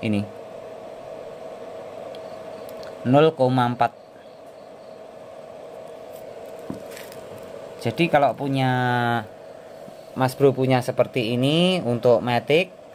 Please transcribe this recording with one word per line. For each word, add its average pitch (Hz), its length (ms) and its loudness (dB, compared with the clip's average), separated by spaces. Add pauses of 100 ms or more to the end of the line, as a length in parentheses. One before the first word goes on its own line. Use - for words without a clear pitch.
ini. 104 160 2 (3000)
Nol 151 240 8
koma 127 320 4
empat. 120 280 0 (3750)
Jadi 165 340 0
kalau 139 260 6
punya 135 320 0 (1500)
Mas 131 160 2
Bro 135 180 6
punya 127 300 2
seperti 120 560 0
ini 165 480 4
untuk 120 400 6
Matic 143 480 4 (220)